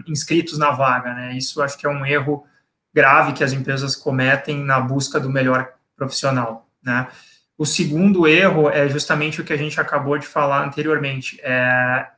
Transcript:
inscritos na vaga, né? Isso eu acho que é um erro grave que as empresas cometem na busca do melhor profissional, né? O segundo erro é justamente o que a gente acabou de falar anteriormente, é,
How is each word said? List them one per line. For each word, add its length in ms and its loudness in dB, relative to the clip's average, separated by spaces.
inscritos 500 -2
na 140 2
vaga, 420 0
né? 220 -10
Isso 240 -6
eu 40 0
acho 140 -6
que 80 -6
é 20 0
um 160 -4
erro 400 -2
grave 400 6
que 120 -2
as 80 0
empresas 420 -4
cometem 720 -2
na 160 2
busca 400 -2
do 100 -4
melhor 420 0
profissional, 720 -4
né? 240 -4
O 100 -2
segundo 600 4
erro 440 4
é 180 2
justamente 500 -2
o 60 -8
que 80 -8
a 40 0
gente 220 -6
acabou 380 -2
de 100 -8
falar 400 0
anteriormente, 760 -4
é, 640 0